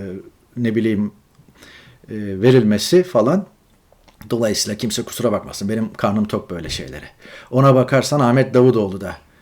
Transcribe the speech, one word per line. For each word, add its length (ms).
ne 180
bileyim, 360
e, 60
verilmesi 640
falan. 420
Dolayısıyla 480
kimse 260
kusura 280
bakmasın. 380
Benim 240
karnım 320
tok 240
böyle 200
şeylere. 360
Ona 240
bakarsan 440
Ahmet 340
Davutoğlu 480
da 160